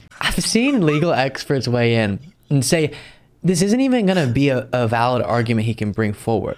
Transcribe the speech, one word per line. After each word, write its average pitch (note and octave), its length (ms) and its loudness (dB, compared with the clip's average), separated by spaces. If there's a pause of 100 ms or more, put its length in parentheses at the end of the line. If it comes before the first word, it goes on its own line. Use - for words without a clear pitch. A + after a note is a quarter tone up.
(220)
I've - 140 -4 (100)
seen A#3+ 400 2
legal D3+ 260 2
experts C3 560 -2
weigh A#2+ 280 2
in G#2 240 0 (300)
and C#3 140 2
say, D#3 280 0 (520)
this E3+ 180 0
isn't G#3 200 2
even B3+ 240 2
gonna F3+ 220 2
be C3+ 220 2
a, B2 220 -2
a B2 160 0
valid A#2 360 0
argument A2+ 420 0
he A2+ 80 -2
can G#2+ 180 -4
bring G#2 220 -2
forward. G#2+ 440 -4